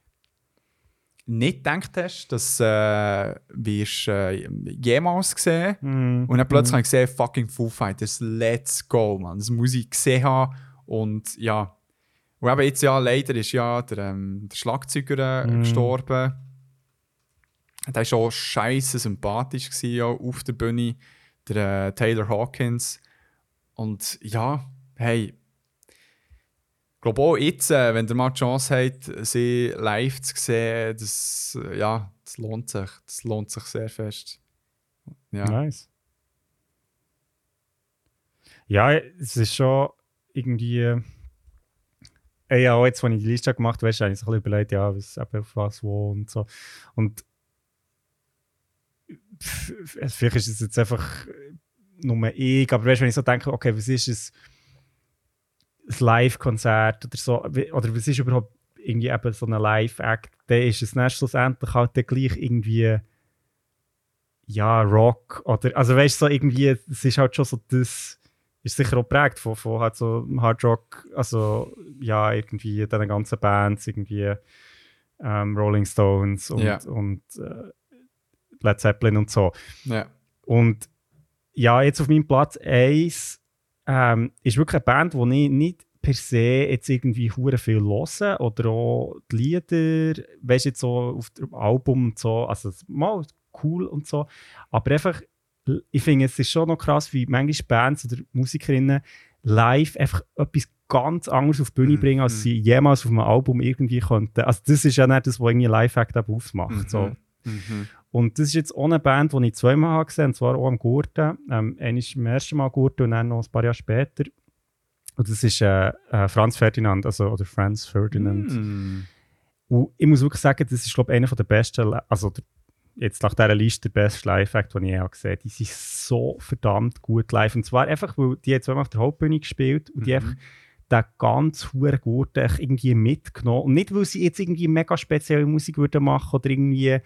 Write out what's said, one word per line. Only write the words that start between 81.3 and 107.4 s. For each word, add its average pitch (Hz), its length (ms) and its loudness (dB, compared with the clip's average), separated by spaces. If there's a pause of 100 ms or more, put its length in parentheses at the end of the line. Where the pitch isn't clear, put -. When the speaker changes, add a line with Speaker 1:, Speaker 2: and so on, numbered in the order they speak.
Speaker 2:
ja, 120 280 4
jetzt 143 200 2
auf 139 60 0
meinem 151 200 4
Platz 143 300 2
eins, 147 840 0 (480)
ähm, 120 440 2 (120)
ist 113 140 2
wirklich 156 180 0
eine 139 80 2
Band, 151 320 2
die 127 300 2
ich 143 40 0
nicht 151 360 0 (180)
per 139 100 2
se - 240 -2 (320)
jetzt 131 200 -2
irgendwie 123 420 0
hure 127 260 0
viel 110 240 2
höre 143 580 -2
oder 113 300 -2
auch 120 460 -2 (160)
die 117 40 -4
Lieder, 160 880 0 (200)
weißt 123 220 2
du, 143 40 2
jetzt 127 100 -6
so 123 120 -2 (260)
auf 120 140 -12
dem - 240 -12
Album 123 540 2
und 110 100 -8
so, 117 260 0
also 104 260 -6 (160)
mal 180 360 -2 (400)
cool 170 240 -2
und 147 200 -8
so, 147 200 -4 (420)
aber 113 220 -2
einfach, 151 300 0 (720)
ich - 100 0
finde, 135 240 4
es 127 140 -4
ist 135 120 -2
schon 165 180 0
noch 160 80 0
krass, 147 360 -2
wie 131 140 0
manchmal 143 400 0
Bands 127 380 2
oder 123 160 -8 (100)
Musikerinnen 135 720 0 (420)
live 120 540 4
einfach 123 240 0 (140)
etwas - 340 -2 (180)
ganz 143 400 0
anderes 135 340 2
auf 123 100 -2
die - 100 0
Bühne 143 160 6
Speaker 1:
Mhm. - 20 -2
Speaker 2:
bringen, 135 220 2
als 117 220 0
sie 120 140 0
jemals 131 480 6
auf 117 60 2
einem 113 80 4
Album 123 420 2
irgendwie 123 380 0
könnten. 107 420 0
Also 117 240 0
das 147 200 4
ist 135 100 6
ja 131 120 8
nicht 131 200 4
das, 123 120 -2
was 120 100 4
irgendwie 120 180 4
Live-Act 113 480 2
eben 110 180 -2
ausmacht, 107 380 -4 (140)
Speaker 1:
Mhm. - 40 -14
Speaker 2:
so. 101 220 0 (320)